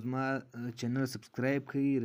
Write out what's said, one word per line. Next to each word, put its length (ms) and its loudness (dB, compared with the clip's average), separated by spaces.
زما 180 -2
چینل 340 2
سبسکرایب 480 0
کړئ، 180 2